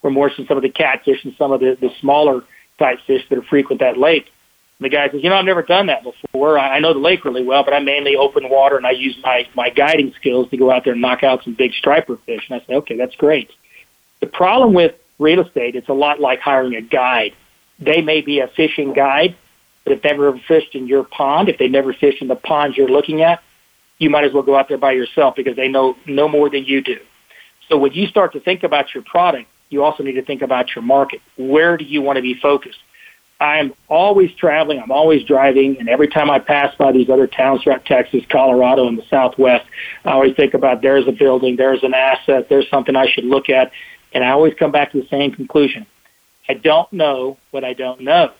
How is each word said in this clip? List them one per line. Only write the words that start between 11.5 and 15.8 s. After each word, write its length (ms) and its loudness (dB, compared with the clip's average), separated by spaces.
big 180 -2
striper 440 -2
fish." 240 -10
And 100 -10
I 60 -20
say, 80 -6
"Okay, 220 -4
that's 180 -6
great." 380 -2
The 80 -6
problem 480 2
with 220 2
real 220 2
estate, 340 -6
it's 140 -8